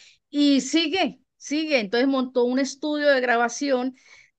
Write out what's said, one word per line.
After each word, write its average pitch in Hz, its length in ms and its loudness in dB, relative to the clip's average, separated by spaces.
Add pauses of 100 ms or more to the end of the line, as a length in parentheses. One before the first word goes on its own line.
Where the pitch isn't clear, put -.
(300)
y 285 320 4
sigue, 311 600 -2 (160)
sigue. 302 420 -2
Entonces, 233 280 0
montó 254 380 0
un 254 140 0
estudio 294 500 -2
de 262 120 4
grabación 247 760 -2 (440)